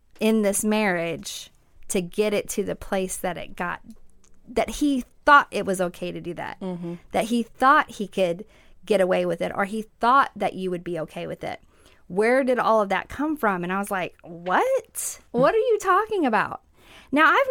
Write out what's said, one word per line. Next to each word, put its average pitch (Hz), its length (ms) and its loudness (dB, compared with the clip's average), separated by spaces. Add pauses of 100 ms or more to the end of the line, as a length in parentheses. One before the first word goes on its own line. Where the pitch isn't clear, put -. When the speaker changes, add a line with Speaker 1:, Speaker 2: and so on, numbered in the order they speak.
(200)
Speaker 1:
in 220 220 2
this 202 220 0
marriage 185 840 -2 (380)
to 101 140 -2
get 208 320 -2
it - 160 -2
to 208 140 -4
the 180 120 -4
place 190 400 -4
that 175 220 -6
it - 180 -14
got, 175 240 -6 (680)
that 233 220 0
he 277 340 0 (200)
thought 285 260 8
it 196 160 -4
was 190 140 0
okay 180 300 -4
to 170 100 -10
do 170 140 -10
that, - 260 -10
Speaker 2:
Mm-hmm. 175 340 -8 (180)
Speaker 1:
that 196 140 0
he 233 160 0
thought 269 500 2
he 202 160 -8
could 180 360 -2 (420)
get 196 140 2
away 180 260 2
with 175 160 -4
it, 180 120 -4
or 196 120 -2
he 220 160 -8 (180)
thought 254 340 4
that 196 200 -2
you 185 160 -4
would 175 140 -6
be 175 160 -6
okay 165 260 -10
with 147 180 -10
it? - 160 -8 (460)
Where 226 360 2
did 247 160 2
all 220 220 4
of 202 80 0
that 185 220 -2
come - 260 -2
from?" 190 260 0
And 180 100 -2
I 196 60 -2
was 202 120 -4
like, 180 320 -4
"What? 185 1000 -2 (120)
What 277 220 4
are 440 40 4
you 440 220 2
talking 392 440 2
about?" 214 380 0 (500)
Now, 294 140 6
I've 427 240 4